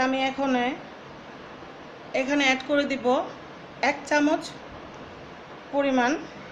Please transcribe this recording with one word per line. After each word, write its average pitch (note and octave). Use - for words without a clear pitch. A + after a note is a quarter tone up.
আমি C4
এখন C4+
এখানে C#4+
অ্যাড C4
করে C#4+
দিব A#3+
এক C#4+
চামচ D4+
পরিমাণ C4